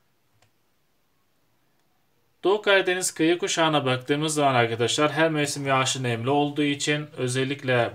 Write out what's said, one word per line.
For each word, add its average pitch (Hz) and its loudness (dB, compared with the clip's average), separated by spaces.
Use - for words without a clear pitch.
Doğu 208 2
Karadeniz 185 2
kıyı 165 2
kuşağına 160 0
baktığımız 143 -2
zaman 143 2
arkadaşlar 117 2
her 160 2
mevsim 143 -4
yağışı 131 0
nemli 120 -2
olduğu 147 0
için 147 -2
özellikle 131 -2